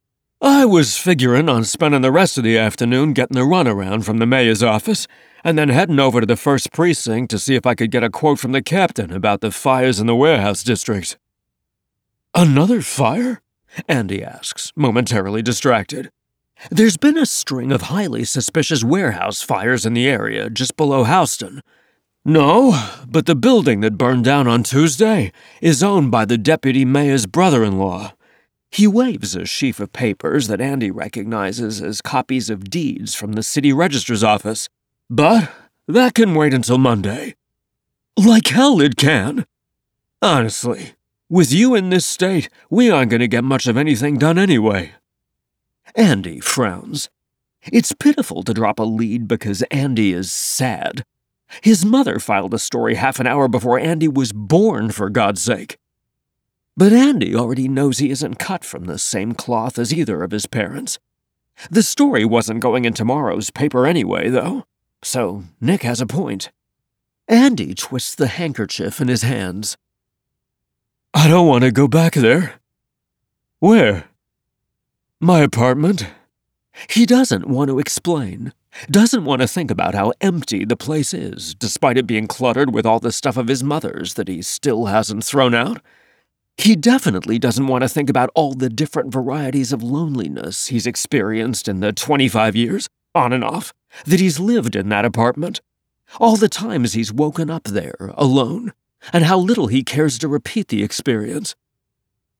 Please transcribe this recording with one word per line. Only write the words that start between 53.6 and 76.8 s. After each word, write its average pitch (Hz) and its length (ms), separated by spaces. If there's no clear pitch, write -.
Andy 160 300
was 135 240
born, 113 580
for 104 180
God's 101 320
sake. - 380
But 202 160
Andy 240 420
already 123 340
knows 135 300
he 139 120
isn't 131 300
cut - 240
from - 200
the 87 140
same 107 340
cloth 117 460
as 120 160
either 110 280
of 90 100
his 104 140
parents. - 520
The 208 140
story 262 400
wasn't 113 360
going 123 240
in 117 80
tomorrow's 113 580
paper 131 360
anyway, 95 420
though, 170 360
so 98 420
Nick 175 240
has 120 160
a 127 60
point. 120 440
Andy 226 460
twists - 400
the - 120
handkerchief 117 760
in 139 60
his 123 160
hands. 104 540
"I 151 140
don't 175 180
want 127 160
to 127 80
go 127 160
back 160 280
there." 139 400
"Where?" 151 500
"My 170 200
apartment." 139 680